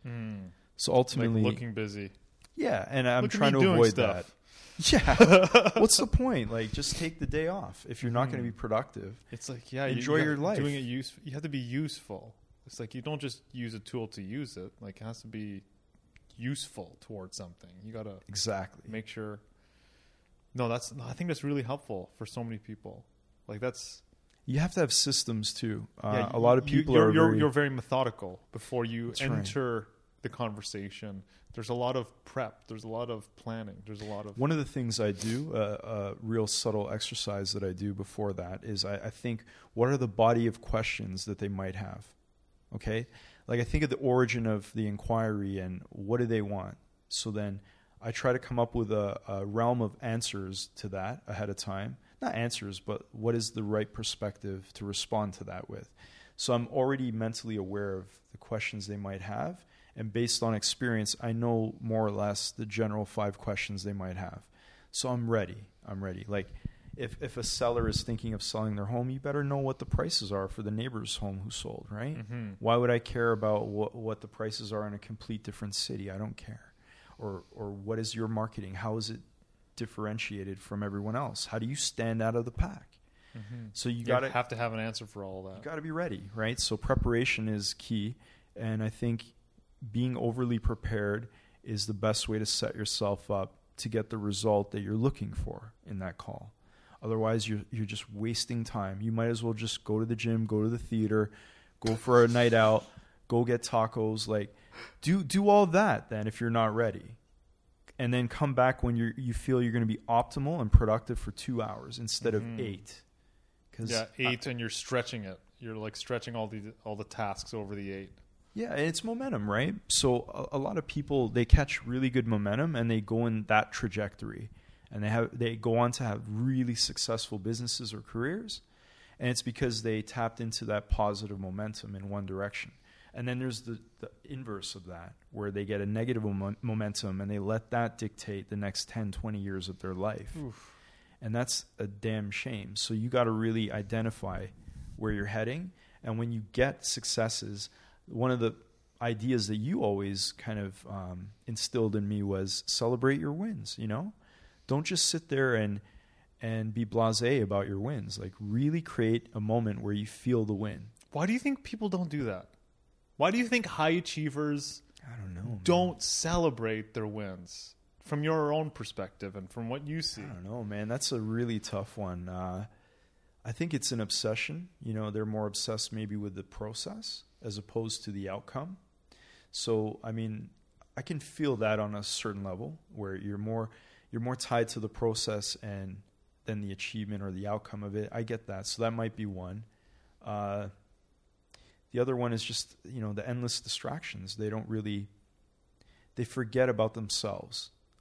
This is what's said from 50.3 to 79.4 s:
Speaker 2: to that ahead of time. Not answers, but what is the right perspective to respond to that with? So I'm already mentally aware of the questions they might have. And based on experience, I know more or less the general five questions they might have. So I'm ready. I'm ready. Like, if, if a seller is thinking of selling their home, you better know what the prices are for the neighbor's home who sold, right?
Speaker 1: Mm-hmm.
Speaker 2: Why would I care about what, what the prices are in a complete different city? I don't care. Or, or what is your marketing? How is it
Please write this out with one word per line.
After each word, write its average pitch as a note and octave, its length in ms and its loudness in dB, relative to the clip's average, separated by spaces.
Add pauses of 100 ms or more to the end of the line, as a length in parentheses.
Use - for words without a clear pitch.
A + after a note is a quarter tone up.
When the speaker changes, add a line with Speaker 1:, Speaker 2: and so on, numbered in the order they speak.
Speaker 2:
to - 140 -10
that G2 360 -6
ahead G#2 240 -4
of G2 60 -6
time. G#2 400 -6 (240)
Not - 140 -4
answers, G#2+ 440 -2
but - 340 -6
what A#2 220 0
is A2+ 180 0
the A#2 100 -4
right G#2+ 300 0
perspective G2 800 -6
to - 100 -8
respond G2+ 500 -2
to - 100 -14
that F#2+ 260 -10
with? - 180 -12 (480)
So - 160 0
I'm A#2+ 160 2
already C3 420 2
mentally A2+ 460 -2
aware G2 400 -2
of F#2 100 -8 (260)
the A2 60 -18
questions G#2+ 480 -6
they G#2 100 -6
might G2 260 -6
have. A#2 420 -6 (320)
And A2 160 -6
based A#2 320 0
on A2+ 100 2
experience, A2 640 0
I A#2 120 -2
know A2+ 480 2
more A2 260 2
or G#2 60 0
less G#2 400 -2
the A#2 140 -8
general G#2+ 380 0
five G2+ 340 -2
questions G2+ 440 -4
they G2+ 100 -4
might F#2 240 -6
have. F#2 260 -8 (500)
So - 160 -2
I'm A#2+ 200 0
ready. G#2 280 2 (300)
I'm G2 180 -6
ready. F#2+ 240 -6
Like, G2 180 -2 (500)
if, A#2+ 240 -8
if C3 160 -8
a B2 60 -4
seller A#2+ 460 2
is G#2 140 0
thinking A2+ 320 -4
of G2 80 -6
selling A2 340 -2
their G2+ 100 -2
home, B2 240 -2
you C3 80 -6
better C#3+ 240 -2
know C#3 160 0
what C3+ 220 -2
the - 60 -6
prices C#3 440 0
are G2 160 0
for A2 160 -8
the G#2 80 -4
neighbor's A2 460 -4
home G2 260 -6
who G#2+ 80 -8
sold, - 400 -8
right? A#2+ 260 -6
Speaker 1:
Mm-hmm. A2+ 340 -8 (100)
Speaker 2:
Why A2+ 160 6
would B2 140 6
I A#2 100 4
care A#2 320 2
about G#2+ 340 2
what, G#2 280 -2
what A2 260 -6
the A2 80 -14
prices G#2+ 440 -6
are G#2+ 140 -4
in G#2 80 -8
a G#2 40 -10
complete A2 440 -10
different G#2 320 -8
city? G2 380 -4
I F#2+ 60 -8
don't G#2+ 180 -6
care. - 360 -16 (460)
Or, G2 320 -6
or G#2 220 -8
what G2+ 260 -4
is A2 160 -4
your A2+ 140 -2
marketing? A2 460 -4
How A2 240 -4
is A2 120 -4
it A2+ 80 -10 (560)